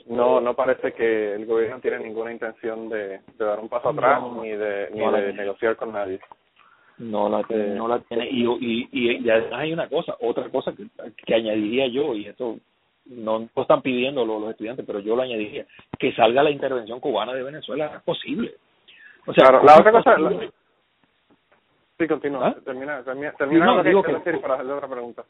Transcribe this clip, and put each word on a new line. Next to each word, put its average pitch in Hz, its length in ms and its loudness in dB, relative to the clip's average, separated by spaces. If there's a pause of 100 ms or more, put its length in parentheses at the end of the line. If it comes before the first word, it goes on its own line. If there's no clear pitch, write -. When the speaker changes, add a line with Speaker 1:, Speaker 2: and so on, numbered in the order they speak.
Speaker 1:
no, 123 340 2
no 120 140 -2
parece 127 380 -2
que 110 420 0
el 110 100 -8
gobierno 113 340 -2
tiene 120 200 -4
ninguna 113 320 -8
intención 113 580 -10
de, 101 300 -8 (180)
de 110 80 -2
dar 104 140 -2
un 110 100 -12
paso 120 200 -2
atrás 120 320 2
Speaker 2:
No, 123 200 -10
Speaker 1:
ni 110 80 -8
de, 104 420 -4
ni 107 100 -6
Speaker 2:
no 110 100 0
la 107 80 2
Speaker 1:
de 101 60 -2
Speaker 2:
tiene. 98 160 -6
Speaker 1:
negociar 107 340 -2
con 117 160 -10
nadie. 98 280 -6 (800)
Speaker 2:
No 104 320 -2
la 104 140 0
tiene, 104 300 -2
Speaker 1:
Eh, - 20 -6
Speaker 2:
no 113 120 -6
la 120 120 0
tiene. 120 300 -6
Y, 123 140 -2
y, 120 480 -2
y, 123 260 0
y 120 120 -2
además 113 300 0
hay 160 140 -6
una 165 160 -6
cosa, 156 320 -4
otra 120 280 -4
cosa - 240 -6
que, - 120 -18 (400)
que 120 100 0
añadiría 113 520 0
yo, 131 280 -2
y 101 100 -8
esto 110 320 -10 (480)
no 113 480 -6
lo - 80 -2
están 147 200 2
pidiendo 127 440 -2
los, 110 160 -4
los 107 100 -8
estudiantes, 107 340 -10
pero 104 140 -8
yo 107 160 -2
lo 127 60 0
añadiría, 110 440 -6 (340)
que 127 140 0
salga 120 280 4
la 151 100 4
intervención 127 480 -6
cubana 117 340 -2
de 131 100 -6
Venezuela, 147 540 -8
es - 40 -18
posible. 170 540 -6 (720)
O 156 60 -8
sea, 147 140 8
Speaker 1:
Claro, 127 160 8
la 147 120 12
Speaker 2:
¿cómo 160 40 12
Speaker 1:
otra 214 120 8
Speaker 2:
es 226 140 6
Speaker 1:
cosa, 226 100 8
Speaker 2:
posible? - 300 0
Speaker 1:
la, - 60 -16 (1500)
sí, 165 100 -2
continúa, 143 400 -2
Speaker 2:
¿Ah? 247 160 0
Speaker 1:
termina, 135 400 -10
termina, 135 300 -8
termina 156 320 4
Speaker 2:
No, 190 120 6
Speaker 1:
lo 180 60 2
que 190 60 4
Speaker 2:
digo 190 140 6
Speaker 1:
quieres 160 200 -2
Speaker 2:
que 175 60 -2
Speaker 1:
decir - 120 -2
para 139 140 0
hacerle 135 180 -6
otra 139 140 -8
pregunta. 120 420 -12